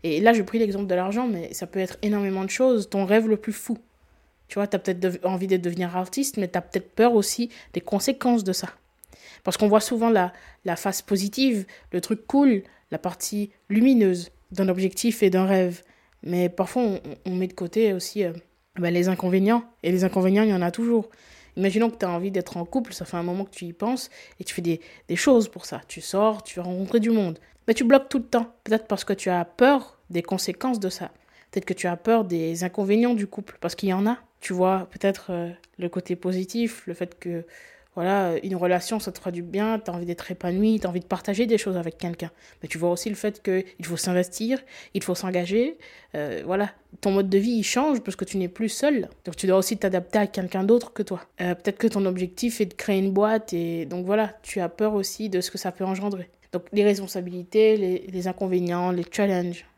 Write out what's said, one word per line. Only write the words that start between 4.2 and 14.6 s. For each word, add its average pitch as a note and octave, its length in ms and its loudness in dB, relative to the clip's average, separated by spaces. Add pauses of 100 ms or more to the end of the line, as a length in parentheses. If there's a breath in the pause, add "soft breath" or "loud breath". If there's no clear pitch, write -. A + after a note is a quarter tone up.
Tu - 80 -14
vois, G3+ 100 0
t'as G3+ 120 0
peut-être F#3 220 -2
dev-, F3+ 240 -2
envie F#3 220 -2
de F#3 100 2
devenir F3 400 -2
artiste, F#3 400 -2
mais F#3+ 120 0
t'as F3+ 120 -2
peut-être - 340 -6
peur A#3 200 6
aussi A3 360 0 (220 loud breath)
des F3 80 -6
conséquences A#3+ 640 0
de F#3 80 0
ça. F#3 160 -6 (720 loud breath)
Parce - 140 -2
qu'on G#3+ 120 4
voit G#3 120 8
souvent A#3 300 0
la, F3+ 220 4 (320 loud breath)
la E3+ 120 -2
face - 260 -4
positive, G3+ 640 0 (240 loud breath)
le F3+ 100 -4
truc G#3+ 260 -4
cool, C4+ 360 4 (280 soft breath)
la D#3 80 -4
partie G3+ 520 -6 (180)
lumineuse G#3 600 4 (200)
d'un F#3+ 180 0